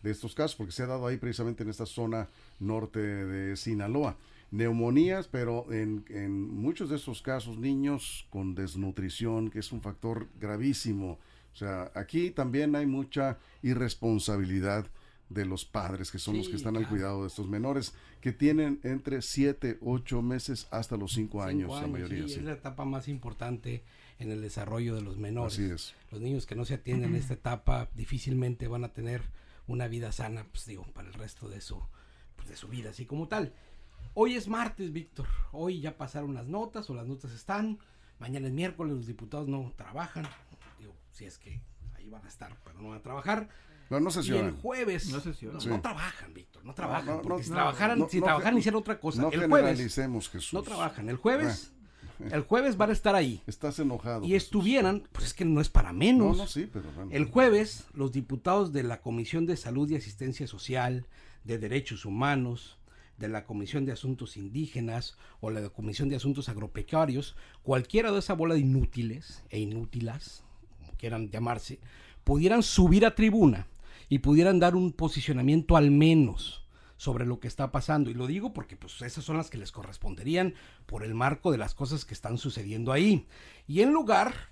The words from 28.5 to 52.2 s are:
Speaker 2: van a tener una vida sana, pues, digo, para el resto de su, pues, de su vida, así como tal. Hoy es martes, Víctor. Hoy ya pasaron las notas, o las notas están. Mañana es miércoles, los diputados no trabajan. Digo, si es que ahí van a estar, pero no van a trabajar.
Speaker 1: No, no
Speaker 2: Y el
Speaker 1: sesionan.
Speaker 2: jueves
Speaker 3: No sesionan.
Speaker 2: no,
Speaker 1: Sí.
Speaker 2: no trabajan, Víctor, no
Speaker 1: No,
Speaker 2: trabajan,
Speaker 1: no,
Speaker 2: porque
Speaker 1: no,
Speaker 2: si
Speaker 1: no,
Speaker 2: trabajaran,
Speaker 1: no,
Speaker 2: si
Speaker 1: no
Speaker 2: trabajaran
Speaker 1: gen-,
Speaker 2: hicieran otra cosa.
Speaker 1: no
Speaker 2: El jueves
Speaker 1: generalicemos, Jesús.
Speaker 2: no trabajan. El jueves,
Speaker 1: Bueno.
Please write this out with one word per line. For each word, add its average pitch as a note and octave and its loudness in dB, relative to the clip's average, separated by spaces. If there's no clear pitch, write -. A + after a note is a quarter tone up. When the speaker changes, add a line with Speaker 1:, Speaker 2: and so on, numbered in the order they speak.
Speaker 2:
van A#2+ -4
a A#2+ -10
tener A#2 -6
una A#2+ -4
vida A#2 -6
sana, A2+ -6
pues, - -8
digo, F#2+ -14
para G2 -14
el F#2+ -18
resto G#2 -14
de G2+ -12
su, G2 -10
pues, - -12
de D#2 -14
su G2+ -16
vida, A2+ -10
así A#2 -12
como D3 -6
tal. F3+ -4
Hoy A#3+ 2
es A#3 -4
martes, G#3+ -4
Víctor. D#3 -8
Hoy E3+ -4
ya D3+ -6
pasaron C#3+ -6
las B2 -8
notas, G#3+ -6
o C3 -6
las A#2 -8
notas C3 -10
están. G#3 -4
Mañana C3+ -6
es C3 -4
miércoles, E3 -4
los A#2+ -6
diputados A#2+ -8
no C3+ -4
trabajan. D#3+ -10
Digo, G2+ -20
si - -18
es F#2 -18
que - -12
ahí G#2 -16
van A2 -18
a - -20
estar, - -18
pero E2+ -20
no G#2+ -14
van A2+ -12
a - -16
trabajar. G3 -4
Speaker 1:
No, C#3 0
no D#3 4
Speaker 2:
Y F#3 2
el E3+ 0
Speaker 1:
sesionan. D#3 0
Speaker 2:
jueves G#3+ -2
Speaker 3:
No C#3 -4
sesionan. C#3+ -8
Speaker 2:
no, - -10
Speaker 1:
Sí. G#2 -4
Speaker 2:
no A2 0
trabajan, - -8
Víctor, - -20
no - -16
Speaker 1:
No, C3+ -16
Speaker 2:
trabajan, D#3 -4
Speaker 1:
no, E3 -6
Speaker 2:
porque F3 -2
Speaker 1:
no, - -4
Speaker 2:
si - -6
Speaker 1:
no, E3 -4
Speaker 2:
trabajaran, D3 2
Speaker 1:
no, - 4
Speaker 2:
si F3+ 0
Speaker 1:
no F3+ 4
Speaker 2:
trabajaran D#3+ 4
Speaker 1:
gen-, A#3+ 6
Speaker 2:
hicieran G#3+ 2
otra G#3+ -4
cosa. C#3 -2
Speaker 1:
no D#3 4
Speaker 2:
El D3+ 0
jueves D#3 4
Speaker 1:
generalicemos, B2+ -2
Jesús. - -8
Speaker 2:
no G3 -2
trabajan. E3+ -4
El B2 -2
jueves, A#3+ 0
Speaker 1:
Bueno. - -8